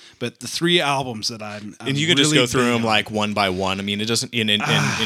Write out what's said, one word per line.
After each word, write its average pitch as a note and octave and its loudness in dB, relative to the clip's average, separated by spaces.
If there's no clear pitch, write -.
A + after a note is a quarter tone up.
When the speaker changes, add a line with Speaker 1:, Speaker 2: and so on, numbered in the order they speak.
Speaker 1:
But A#2+ -8
the A#2+ -12
three F3 2
albums C3+ -2
that A2 -8
I'm, G#2 -12
I'm A#2+ -6
Speaker 2:
And C#3 -2
you D#3+ 0
can E3+ 4
just D3+ 4
Speaker 1:
really C#3+ 4
Speaker 2:
go A#2+ 2
through B2+ 2
Speaker 1:
big A#2+ 2
Speaker 2:
'em, A#2+ 2
Speaker 1:
on. A2+ 0
Speaker 2:
like, G#2+ 2
one G#2+ -2
by G2+ 2
one. F#2+ -2
I G2 -6
mean, G2+ -2
it A2 -2
doesn't, A#2 -2
and, A2 0
and, G#2 2
and, - 0
Speaker 1:
Ah. A#2 0